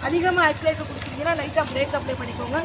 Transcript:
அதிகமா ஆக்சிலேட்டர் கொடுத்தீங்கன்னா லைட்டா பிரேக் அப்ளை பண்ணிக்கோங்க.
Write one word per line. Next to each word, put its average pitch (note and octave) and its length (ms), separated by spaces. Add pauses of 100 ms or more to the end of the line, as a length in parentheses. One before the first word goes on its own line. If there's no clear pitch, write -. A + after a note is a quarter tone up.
அதிகமா F4 400
ஆக்சிலேட்டர் D#4 460
கொடுத்தீங்கன்னா C#4+ 460
லைட்டா D4+ 280
பிரேக் C#4 340
அப்ளை C#4 180
பண்ணிக்கோங்க. A#3+ 500